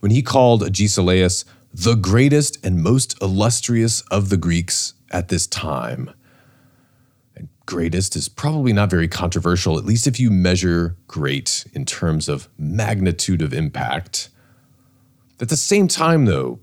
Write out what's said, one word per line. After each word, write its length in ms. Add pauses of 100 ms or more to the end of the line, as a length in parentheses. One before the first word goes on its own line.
when 100
he 100
called 400
Agesilaus 840 (280)
the 220
greatest 680
and 200
most 360
illustrious 840 (100)
of 180
the 80
Greeks 560 (160)
at 200
this 180
time. 640 (1200)
And 120 (180)
greatest 500
is 140
probably 440
not 180
very 160
controversial, 720
at 60
least 200
if 140
you 100
measure 680 (120)
great 680
in 120
terms 440
of 200 (100)
magnitude 840
of 100
impact. 800 (1080)
At 100
the 80
same 300
time, 380
though, 380